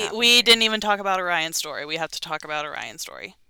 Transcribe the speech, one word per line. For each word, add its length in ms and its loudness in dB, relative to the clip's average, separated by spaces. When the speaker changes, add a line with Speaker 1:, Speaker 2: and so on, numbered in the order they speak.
Speaker 1:
we 180 4
Speaker 2:
happening. 80 8
Speaker 1:
didn't 200 6
even 180 0
talk 180 2
about 220 0
Orion 320 0
Story. 320 -6
We 100 -4
have 160 -4
to 80 -10
talk 240 -8
about 220 -6
Orion 320 -10
Story. 380 -14